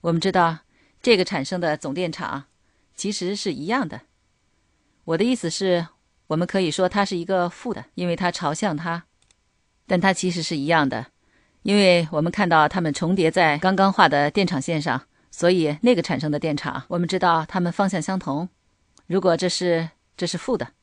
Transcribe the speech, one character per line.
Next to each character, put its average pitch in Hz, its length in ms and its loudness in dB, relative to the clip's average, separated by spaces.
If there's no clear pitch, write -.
我 170 100 -2
们 165 80 2
知 185 100 0
道 170 300 2
这 233 140 4
个 185 80 2
产 240 220 -4
生 180 160 -6
的 151 160 -2
总 139 160 -8
电 170 180 -4
场 139 360 -8
其 202 180 -6
实 190 200 -4
是 196 200 -6
一 143 140 -8
样 233 200 -2
的。 113 140 -12
我 165 120 -2
的 190 60 2
意 254 100 2
思 170 160 -4
是， 175 380 0
我 156 80 -2
们 170 100 0
可 196 140 -2
以 175 100 2
说 180 200 0
它 202 160 0
是 190 100 -6
一 170 80 -4
个 175 260 0
负 226 240 -8
的， - 200 -10
因 180 160 -4
为 170 60 0
它 180 140 -2
朝 160 240 -4
向 170 220 -2
它， 170 300 -8
但 180 160 2
它 190 100 4
其 180 180 -2
实 170 140 -4
是 160 140 -6
一 139 80 -4
样 151 240 2
的。 120 240 -8
因 202 100 2
为 175 360 4
我 151 100 0
们 170 100 0
看 196 160 0
到 156 220 6
它 190 100 -2
们 160 140 -2
重 180 220 0
叠 165 160 2
在 156 260 2
刚 185 180 0
刚 196 160 4
画 185 160 6
的 143 220 4
电 196 160 2
场 151 160 -2
线 160 180 -2
上， 139 280 -4
所 170 180 2
以 156 320 2
那 247 140 4
个 170 80 0
产 147 160 -2
生 151 120 -2
的 147 80 -2
电 151 160 -2
场， - 340 -6
我 175 100 -2
们 175 100 -2
知 190 80 -2
道 165 260 2
它 185 160 -6
们 175 140 -2
方 196 160 0
向 185 100 -2
相 185 200 -4
同。 165 280 -4
如 185 120 0
果 180 160 4
这 175 140 -2
是， 165 400 0
这 175 120 -4
是 175 100 -6
负 240 180 -2
的 123 280 -6